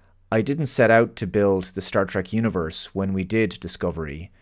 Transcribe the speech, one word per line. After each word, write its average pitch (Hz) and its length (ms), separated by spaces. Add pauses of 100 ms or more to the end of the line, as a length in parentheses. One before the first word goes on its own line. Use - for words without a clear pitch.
(340)
I 110 80
didn't 139 260
set 113 220
out 113 280
to 104 100
build 98 380
the - 160
Star 98 240
Trek 92 260
universe 92 640
when 98 160
we 95 140
did 107 340
Discovery, 82 720 (100)